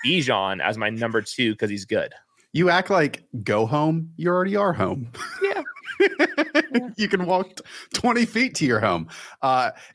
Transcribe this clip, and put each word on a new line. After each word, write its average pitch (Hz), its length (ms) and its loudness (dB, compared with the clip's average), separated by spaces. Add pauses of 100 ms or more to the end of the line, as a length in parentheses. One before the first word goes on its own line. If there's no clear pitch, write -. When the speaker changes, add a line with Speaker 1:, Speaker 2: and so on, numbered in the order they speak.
Speaker 1:
<laughs> - 40 -6
Bijan 117 560 2
as 104 180 -2
my 107 120 -2
number 113 320 -2
two 113 320 -2
'cause 107 160 -2
he's 101 140 -8
good. 95 280 -2 (400)
Speaker 2:
You 175 180 2
act 185 200 2
like 156 320 2 (220)
go 104 220 2
home. 160 500 0
You 165 140 -2
already 185 260 0
are 202 160 2
home. 151 400 -2 (300)
Speaker 1:
Yeah. 392 200 0 (380)
Speaker 2:
<laughs> 381 100 6 (840)
You 208 120 0
can 180 180 0
walk 185 280 0
t-, - 80 -14 (300)
twenty 240 320 2
feet 233 320 0
to 160 100 2
your 113 140 4
home. 87 280 2 (340)
Uh, 127 280 2 (240)